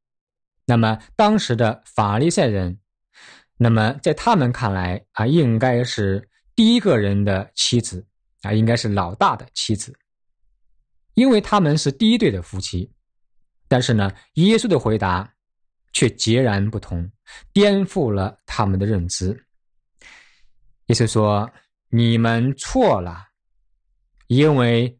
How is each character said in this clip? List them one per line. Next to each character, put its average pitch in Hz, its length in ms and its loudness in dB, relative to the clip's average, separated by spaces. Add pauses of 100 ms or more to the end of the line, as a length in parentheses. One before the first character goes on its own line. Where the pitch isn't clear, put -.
(640)
那 120 120 2
么 110 200 2 (180)
当 214 220 2
时 127 180 -2
的 113 300 0
法 104 320 0
利 147 120 2
赛 165 180 0
人， 95 320 -4 (800)
那 117 120 2
么 110 320 2
在 160 120 0
他 226 220 0
们 127 160 2
看 113 220 -4
来 90 380 -4
啊， 107 160 -2
应 131 320 2
该 123 240 0
是 101 440 -4 (280)
第 226 180 4
一 240 60 2
个 185 180 2
人 101 280 0
的 98 280 -2
妻 - 280 -2
子 92 260 -12 (340)
啊， 101 120 -6
应 110 120 2
该 117 100 2
是 113 120 -4
老 98 260 -2
大 156 220 0
的 117 180 -14
妻 - 220 -4
子， - 180 -10 (1200)
因 262 160 4
为 214 120 4
他 208 180 0
们 156 180 2
是 147 140 -2
第 220 180 0
一 233 80 4
对 185 140 0
的 92 100 -6
夫 95 180 -10
妻。 95 300 -8 (800)
但 127 140 2
是 123 120 -2
呢， 98 180 -2 (240)
耶 196 220 4
稣 233 100 -2
的 175 100 2
回 110 200 0
答 95 360 -4 (580)
却 - 180 0
截 113 320 0
然 104 280 0
不 110 100 -6
同， 90 320 -8 (400)
颠 202 340 2
覆 147 260 -2
了 98 340 -4
他 - 200 -2
们 95 140 0
的 101 60 0
认 98 220 -2
知。 92 380 -6 (1400)
耶 117 80 2
稣 113 120 2
说： 107 440 0 (380)
你 117 280 2
们 117 380 0
错 185 460 0
了， 87 280 -12 (960)
因 143 300 4
为 120 420 0